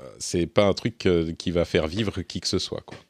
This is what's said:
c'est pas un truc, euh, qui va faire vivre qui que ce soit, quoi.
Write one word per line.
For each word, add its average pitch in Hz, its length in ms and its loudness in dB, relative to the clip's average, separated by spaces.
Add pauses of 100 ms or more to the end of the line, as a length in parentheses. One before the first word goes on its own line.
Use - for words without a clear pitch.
(200)
c'est 87 260 -2
pas 104 220 4
un 92 60 4
truc, - 340 -2
euh, 85 260 4
qui - 160 -8
va 85 160 2
faire 80 220 2
vivre 98 340 -4
qui - 180 -8
que - 80 -6
ce 95 120 2
soit, - 260 -8
quoi. - 140 -16 (100)